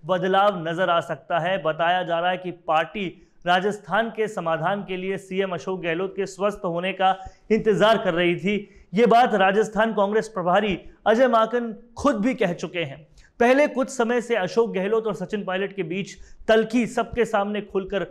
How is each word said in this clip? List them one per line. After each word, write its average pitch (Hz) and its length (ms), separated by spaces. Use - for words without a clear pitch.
बदलाव 185 640
नजर 175 200
आ 170 120
सकता 165 380
है। 180 240
बताया 165 400
जा 165 160
रहा 180 120
है 185 60
कि 180 140
पार्टी 165 760
राजस्थान 196 640
के 214 180
समाधान 175 560
के 185 140
लिए 190 200
सीएम 185 360
अशोक 185 280
गहलोत 175 340
के 196 100
स्वस्थ 202 400
होने 175 280
का 185 240
इंतजार 214 460
कर 196 160
रही 175 220
थी। 202 580
ये 226 120
बात 226 280
राजस्थान 208 600
कांग्रेस 208 340
प्रभारी 180 500
अजय 226 220
माकन 226 460
खुद 277 180
भी 220 180
कह 175 200
चुके 170 260
हैं। 143 280
पहले 262 280
कुछ 269 220
समय 240 320
से 233 140
अशोक 196 380
गहलोत 214 340
और 208 80
सचिन 190 280
पायलट 190 300
के 196 100
बीच 180 320
तल्खी 220 400
सबके 233 380
सामने 208 360
खुलकर 196 500